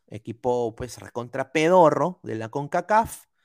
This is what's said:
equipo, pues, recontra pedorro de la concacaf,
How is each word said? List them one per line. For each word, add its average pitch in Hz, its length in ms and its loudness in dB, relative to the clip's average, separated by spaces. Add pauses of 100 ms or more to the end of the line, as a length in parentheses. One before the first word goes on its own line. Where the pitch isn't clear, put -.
equipo, 117 720 -6
pues, 123 220 -12
recontra 120 540 -10
pedorro 160 680 4
de 113 140 -8
la 110 120 -8
concacaf, 175 800 -2 (180)